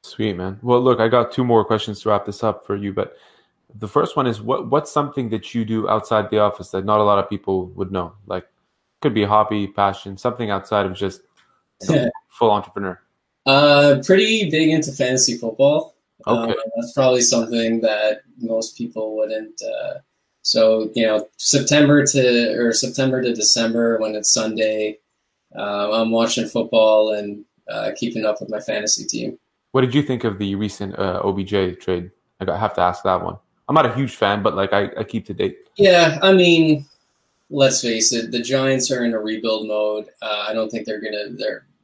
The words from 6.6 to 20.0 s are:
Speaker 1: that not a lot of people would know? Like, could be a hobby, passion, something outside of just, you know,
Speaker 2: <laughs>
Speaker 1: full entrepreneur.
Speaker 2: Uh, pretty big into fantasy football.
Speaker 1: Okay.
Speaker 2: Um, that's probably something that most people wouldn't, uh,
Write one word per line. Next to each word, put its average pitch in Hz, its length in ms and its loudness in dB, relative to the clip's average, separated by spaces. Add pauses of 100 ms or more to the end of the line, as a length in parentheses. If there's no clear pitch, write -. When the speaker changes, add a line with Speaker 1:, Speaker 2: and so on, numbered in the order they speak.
Speaker 1:
that 95 140 -6
not 107 160 2
a - 40 4
lot 104 140 4
of 98 100 -2
people 95 460 -4
would 95 180 -6
know? 87 200 -6 (140)
Like, 92 200 -8 (560)
could 147 100 0
be 107 120 2
a 101 40 -4
hobby, 107 380 2
passion, 98 500 -2
something 120 340 -4
outside 101 360 -2
of 92 80 -6
just, 95 280 -6 (680)
you 156 80 4
know, 123 140 2 (100)
Speaker 2:
<laughs> - 80 -20
Speaker 1:
full 117 220 0
entrepreneur. 101 480 -4 (460)
Speaker 2:
Uh, 143 600 6
pretty 214 460 4
big 156 200 2
into 147 220 0
fantasy 127 440 0
football. 139 580 0 (320)
Speaker 1:
Okay. 113 260 0
Speaker 2:
Um, 95 40 -2 (200)
that's 120 160 -8
probably 127 280 2
something 113 640 0
that 107 400 0 (180)
most 113 380 -6
people 110 380 -8
wouldn't, 110 460 -6
uh, - 360 -8 (440)